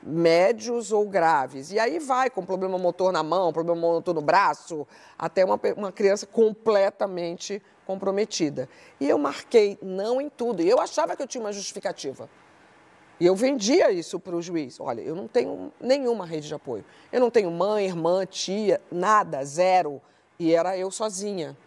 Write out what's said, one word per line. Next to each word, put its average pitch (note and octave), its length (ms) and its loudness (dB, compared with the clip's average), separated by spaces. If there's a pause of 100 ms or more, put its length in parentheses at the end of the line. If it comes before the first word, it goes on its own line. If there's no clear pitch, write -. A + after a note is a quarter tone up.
Médios G3 880 2
ou G#3 160 2
graves. D#3 640 0
E G#3 60 -2
aí B3 200 0
vai C4 300 0
com F#3 160 -6
problema F#3 320 -4
motor F3+ 360 0
na D#3+ 100 0
mão, E3+ 300 0
problema E3+ 280 -2
motor E3+ 340 0
no D#3 60 -2
braço, D#3 680 0 (320)
até F#3 260 2
uma G3+ 120 2
pe-, G#3 160 -2
uma G3 180 -6
criança G3+ 360 0
completamente G3+ 1400 0 (240)
comprometida. F#3+ 800 -2 (320)
E C#4 80 0
eu D#4 100 4
marquei A3+ 640 2
não G3 400 -4
em D4 80 -6
tudo. A#3 340 -4
E E3 60 2
eu B3 100 4
achava E4+ 380 -2
que D4+ 60 -8
eu C4 40 -6
tinha A#3+ 160 -10
uma G#3 100 -6
justificativa. F3+ 760 -10 (880)
E E3+ 80 4
eu F#3 80 8
vendia C4 580 4
isso F3 260 -4
pro F3 240 -6
juiz. D#3+ 380 -6
"Olha, A#2 200 -6
eu C#3+ 140 -6
não G#3+ 140 -10
tenho C#4 520 -2
nenhuma A#3+ 460 0
rede D#3 220 -8
de D3+ 60 -8
apoio. B2 300 -8 (280)
Eu B3 80 2
não A#3+ 100 4
tenho G3+ 200 4
mãe, G3 360 0
irmã, F3+ 400 0
tia, G3 540 -2 (100)
nada, F3+ 540 2
zero." D#3 580 2 (360)
E E3 140 2
era E3+ 240 2
eu F#3 140 -4
sozinha F#3+ 680 -6 (100)